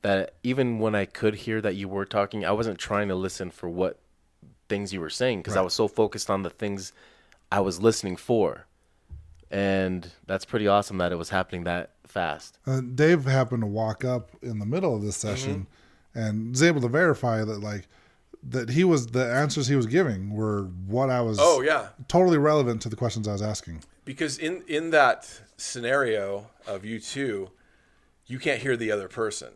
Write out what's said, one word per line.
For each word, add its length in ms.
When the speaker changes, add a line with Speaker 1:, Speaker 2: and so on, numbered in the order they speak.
Speaker 1:
that 320
even 340
when 160
I 100
could 300
hear 280
that 120
you 140
were 160
talking, 400
I 80
wasn't 260
trying 300
to 80
listen 340
for 180
what 300
things 240
you 80
were 100
saying, 320
'cause 140
I 40
Speaker 2:
Right. 40
Speaker 1:
was 100
so 140
focused 420
on 140
the 60
things 420
I 100
was 220
listening 340
for. 500
And 600
that's 180
pretty 220
awesome 320
that 140
it 40
was 140
happening 340
that 260
fast. 600
Speaker 2:
Uh, 140
Dave 440
happened 380
to 40
walk 380
up 260
in 160
the 80
middle 280
of 80
this 160
Speaker 3:
Mm-hmm. 160
Speaker 2:
session 320
and 360
was 120
able 180
to 80
verify 560
that, 160
like, 260
that 280
he 140
was, 240
the 160
answers 440
he 80
was 100
giving 480
were 300
what 240
I 100
was 200
Speaker 3:
Oh, 200
yeah. 280
Speaker 2:
totally 300
relevant 440
to 60
the 80
questions 320
I 40
was 100
asking. 400
Speaker 3:
Because 340
in, 300
in 220
that 500
scenario 880
of 180
you 160
two, 500
you 120
can't 240
hear 140
the 140
other 180
person. 480